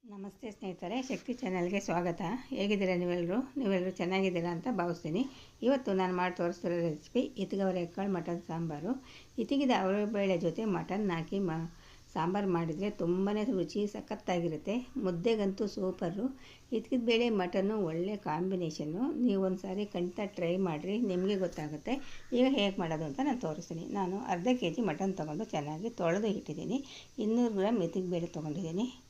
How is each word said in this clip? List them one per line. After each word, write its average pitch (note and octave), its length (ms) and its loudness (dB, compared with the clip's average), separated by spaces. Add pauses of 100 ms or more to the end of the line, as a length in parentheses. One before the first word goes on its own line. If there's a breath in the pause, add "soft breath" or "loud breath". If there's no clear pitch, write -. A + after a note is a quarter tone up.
(100)
ನಮಸ್ತೆ G3+ 420 -10
ಸ್ನೇಹಿತರೆ, G3 500 -4
ಶಕ್ತಿ B3+ 320 -4
ಚಾನಲ್‌ಗೆ F#3 460 0
ಸ್ವಾಗತ. F3 420 0 (260)
ಹೇಗಿದ್ದೀರಾ G3 480 2
ನೀವೆಲ್ಲರೂ? F3 460 2 (160)
ನೀವೆಲ್ಲರೂ F#3+ 340 2
ಚೆನ್ನಾಗಿದ್ದೀರಾ F#3 580 2
ಅಂತ F3 220 -2
ಭಾವಿಸ್ತೀನಿ. F3 560 0 (340 loud breath)
ಇವತ್ತು B3+ 320 2
ನಾನು F#3 240 2
ಮಾಡಿ F3+ 180 0
ತೋರಿಸ್ತಿರೋ F3 400 0
ರೆಸಿಪಿ E3+ 440 0
ಇತ್ತಿಗೆ G3 420 -2
ಅವರೆಕಾಳು F#3+ 520 0
ಮಟನ್ E3+ 280 -2
ಸಾಂಬಾರು. E3 640 -4 (320 loud breath)
ಇತ್ತಿಗೆ C4 360 4
ಅವರೆಬೇಳೆ G3 640 2
ಜೊತೆ E3+ 280 0
ಮಟನ್ F#3+ 460 0
ಹಾಕಿ E3 280 -2
ಮ-, F#3 120 0 (640 loud breath)
ಸಾಂಬಾರು F#3+ 400 2
ಮಾಡಿದರೆ E3 360 0
ತುಂಬಾ G3 540 2
ರುಚಿ G#3 440 0
ಸಖತ್ತಾಗಿರುತ್ತೆ. G3 1000 -2 (100)
ಮುದ್ದೆಗಂತೂ G3 680 2
ಸೂಪರು. F#3+ 720 -2 (320 loud breath)
ಇತ್ತಿಗೆ A#3 340 0
ಬೇಳೆ A#3+ 240 4
ಮಟನ್ನು G3 560 2
ಒಳ್ಳೆ E3+ 320 -2
ಕಾಂಬಿನೇಷನ್ನು. F3 960 -2
ನೀವು G3 340 4
ಒಂದು F#3 120 2
ಸಾರಿ F#3+ 280 -4
ಖಂಡಿತ F3+ 400 -4
ಟ್ರೈ F3+ 320 0
ಮಾಡಿರಿ, F#3 420 0
ನಿಮಗೆ F#3+ 360 2
ಗೊತ್ತಾಗುತ್ತೆ. E3+ 880 -4 (100)
ಈಗ B3 160 6
ಹೇಗೆ G3+ 300 2
ಮಾಡೋದು D#3+ 260 0
ಅಂತ F#3+ 180 -6
ನಾನು B3+ 180 0
ತೋರಿಸ್ತೀನಿ. E3 440 -6
ನಾನು G3 340 -2
ಅರ್ಧ F3+ 280 -2 (120)
ಕೆ E3+ 120 0
ಜಿ B3 100 -2
ಮಟನ್ F#3+ 360 0
ತೊಗೊಂಡು D3+ 260 -4
ಚೆನ್ನಾಗಿ D#3+ 460 -4
ತೊಳೆದು G3 380 2
ಇಟ್ಟಿದ್ದೀನಿ. G#3+ 580 -2 (320 loud breath)
ಇನ್ನೂರು A#3 360 2
ಗ್ರಾಮ್ G3+ 300 2
ಇತ್ತಿಗೆ F3+ 240 -2
ಬೇಳೆ F3 200 0
ತೊಗೊಂಡಿದ್ದೀನಿ. E3 680 -2 (160)